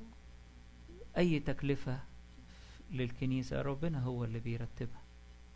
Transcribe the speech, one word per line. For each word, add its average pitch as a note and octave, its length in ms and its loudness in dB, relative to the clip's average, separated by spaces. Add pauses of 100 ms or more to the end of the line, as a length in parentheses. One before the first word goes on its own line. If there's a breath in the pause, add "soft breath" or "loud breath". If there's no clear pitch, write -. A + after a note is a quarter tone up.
(1160)
أي E3+ 240 8
تكلفة C#3 600 2 (880 loud breath)
للكنيسة C3 720 2
ربنا C#3 400 2
هو B2 220 2
اللي A2+ 160 0
بيرتبها، A#2 640 -2 (540)